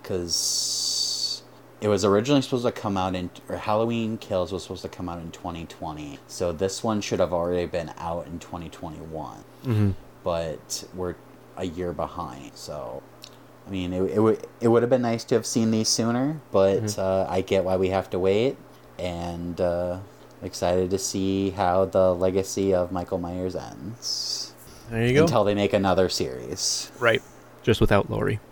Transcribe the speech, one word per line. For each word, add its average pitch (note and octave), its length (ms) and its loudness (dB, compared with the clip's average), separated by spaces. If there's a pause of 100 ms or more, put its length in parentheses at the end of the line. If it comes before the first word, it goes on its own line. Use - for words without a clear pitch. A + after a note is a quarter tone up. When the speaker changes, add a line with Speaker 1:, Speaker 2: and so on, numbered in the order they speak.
Speaker 1:
'cause - 1400 -2 (380)
it G#2+ 80 0
was G2+ 160 4
originally A#2 380 4
supposed B2 220 -2
to A#2+ 60 4
come G2+ 260 -4
out F#2 200 0
in, F2+ 140 -6 (180)
or F2 80 -4
Halloween A2+ 600 0
Kills F2+ 360 -2
was F2+ 100 -6
supposed F#2 200 -12
to F#2+ 60 -10
come F2+ 200 -10
out E2+ 100 -8
in E2 140 -12
twenty E2+ 320 -8
twenty. D2+ 640 -12
So F2 240 -2
this F#2+ 320 -2
one A2 160 0
should G2+ 180 -4
have F2 140 2
already F2 340 0
been D#2+ 320 -6
out E2+ 300 -6
in F2 100 -10
twenty E2+ 300 -12
twenty-one. D#2 760 -12 (220)
Speaker 2:
Mm-hmm. G#2+ 260 4 (340)
Speaker 1:
But E2 600 -4 (100)
we're F2+ 200 -4 (420)
a F#2 80 -6
year F2 280 -4
behind, D2+ 640 -8
so, C2+ 480 -10 (640)
I F#2 40 -14
mean, F2+ 240 -2
it, F#2 160 2
it G#2 100 2
would, A2 260 4 (140)
it A#2 80 4
would A#2 140 6
have A#2+ 80 0
been C3 100 4
nice A#2 240 -2
to A#2+ 120 2
have A2 100 2
seen A2+ 240 2
these A2 180 2
sooner, B2 500 0 (120)
but, G2 320 4
Speaker 2:
Mm-hmm. G#2 180 -4
Speaker 1:
uh, F#2+ 320 2
I F#2+ 80 2
get F#2+ 240 2
why F#2 140 2
we F#2+ 120 4
have F#2+ 200 0
to F#2+ 80 -2
wait, G2+ 380 2 (420)
and, F2 600 -6
uh, F2 400 0 (420)
excited F2+ 480 0
to F#2+ 80 0
see F#2+ 520 0
how F#2 360 2
the F#2 280 4
legacy F#2+ 600 2
of F2+ 180 0
Michael F2+ 260 -4
Myers F2+ 380 -4
ends. - 960 -8 (380)
Speaker 2:
There A2+ 160 2
you B2 80 4
go. D3 80 8
Speaker 1:
Until A#2+ 220 4
they G2+ 100 4
make G2+ 180 2
another F#2+ 380 4
series. B1+ 880 -4
Speaker 2:
Right. A2+ 240 4 (400)
Just - 180 2
without G#2 300 4
Laurie. G#2 300 -2 (100)